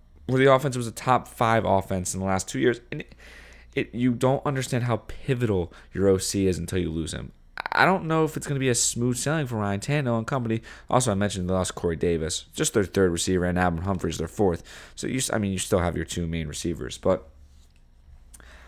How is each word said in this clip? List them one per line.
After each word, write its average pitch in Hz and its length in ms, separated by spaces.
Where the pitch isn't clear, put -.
where 131 180
the 135 80
offense 131 240
was 117 120
a 104 40
top - 360
five 113 360
offense 95 500
in 95 40
the 95 80
last 95 220
two 131 100
years. 127 220
And 151 120
it, - 120
it, - 180
you 123 180
don't 131 320
understand 131 380
how 120 140
pivotal 107 640
your 98 160
O 95 100
C 95 300
is 87 100
until 87 220
you 80 100
lose 80 240
him. - 160
I - 120
don't 180 220
know 160 180
if 151 120
it's - 120
gonna 139 100
be 131 120
a 117 40
smooth 120 420
sailing 147 300
for 120 100
Ryan 101 220
Tannehill 131 400
and 110 80
company. 113 340
Also, 123 240
I - 20
mentioned 95 340
they 92 60
lost 92 220
Corey 85 180
Davis, 82 580
just 156 220
their 107 80
third 90 300
receiver, 87 320
and 90 120
Adam 90 220
Humphries 87 400
their 82 80
fourth. 90 380
So, - 100
you 127 120
s-, - 140
I 110 60
mean, 98 140
you 92 60
still 95 200
have 87 160
your 80 100
two 85 220
main 82 220
receivers, 73 500
but - 300